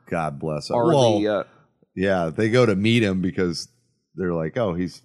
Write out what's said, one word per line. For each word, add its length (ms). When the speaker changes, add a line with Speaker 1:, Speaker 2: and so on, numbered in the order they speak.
Speaker 1:
God 320
bless 280
him. 60
Speaker 2:
Harley, 520
Speaker 1:
Well, 140
Speaker 2:
uh, 40
Speaker 1:
yeah, 360
they 200
go 160
to 80
meet 300
him 180
because 460
they're 180
like, 240
"Oh, 160
he's 300